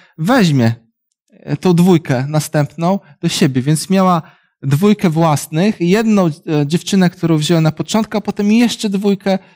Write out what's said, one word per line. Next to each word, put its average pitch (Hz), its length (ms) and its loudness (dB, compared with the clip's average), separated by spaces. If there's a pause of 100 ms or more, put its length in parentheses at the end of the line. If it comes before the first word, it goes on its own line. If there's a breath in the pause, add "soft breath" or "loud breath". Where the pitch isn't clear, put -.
(180 loud breath)
weźmie, 160 580 2 (540)
e, - 280 -10
tą 185 160 0
dwójkę 165 560 2
następną 156 720 -2 (220 soft breath)
do 170 80 -2
siebie, 135 320 0
więc 147 280 -2
miała 185 320 2 (400 soft breath)
dwójkę 185 480 2
własnych, 165 720 -2
jedną, 202 440 2
e, 165 60 0 (340)
dziewczynę, 175 440 0
którą 165 280 -2
wzięła 156 240 0
na 156 100 2
początku, 214 460 -4
a 202 40 -4
potem 208 300 -2
jeszcze 226 380 0
dwójkę 196 500 -2 (160 soft breath)